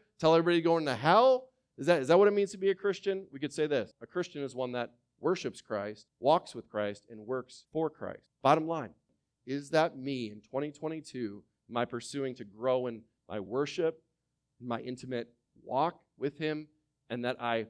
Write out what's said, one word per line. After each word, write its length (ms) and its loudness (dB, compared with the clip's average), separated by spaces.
tell 160 6
everybody 260 4
going 240 4
to 100 0
hell? 520 4
Is 80 -6
that, 140 6
is 80 -4
that 100 8
what 80 8
it 60 4
means 180 0
to 60 -12
be 120 0
a 60 2
Christian? 560 -2
We 80 -12
could 140 -4
say 120 0
this. 260 0
A 60 -16
Christian 360 -6
is 100 -6
one 200 -4
that 200 -6
worships 420 -2
Christ, 460 -8
walks 360 2
with 140 -12
Christ, 400 -4
and 160 -16
works 460 -8
for 180 -2
Christ. 320 -10
Bottom 260 6
line, 240 -6
is 260 -8
that 260 2
me 340 -6
in 100 -18
twenty 300 -6
twenty-two? 720 -8
Am 80 -8
I 80 2
pursuing 500 -6
to 80 -14
grow 440 -2
in 140 -8
my 100 -6
worship, 640 -2
in 80 -14
my 120 -4
intimate 500 -8
walk 360 -2
with 200 -4
him, 300 -4
and 160 -4
that 160 -4
I 280 -2